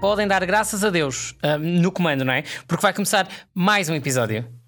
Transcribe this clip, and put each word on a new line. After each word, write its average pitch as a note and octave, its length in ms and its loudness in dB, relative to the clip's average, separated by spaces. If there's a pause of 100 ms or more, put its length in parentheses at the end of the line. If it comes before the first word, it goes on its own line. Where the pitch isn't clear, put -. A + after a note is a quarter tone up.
podem G#3 240 2
dar F#3 160 2
graças G#3 400 0
a G#3+ 60 2
Deus, D3+ 520 -2
ah, D3+ 140 2
no E3+ 340 2
comando, D3+ 360 0
não C3 80 0
é? D3 100 -2 (240)
Porque E3+ 140 -2
vai G3 100 2
começar F#3+ 340 0 (280)
mais F#3+ 340 2
um E3 60 -2
episódio. A#2+ 500 -2 (240)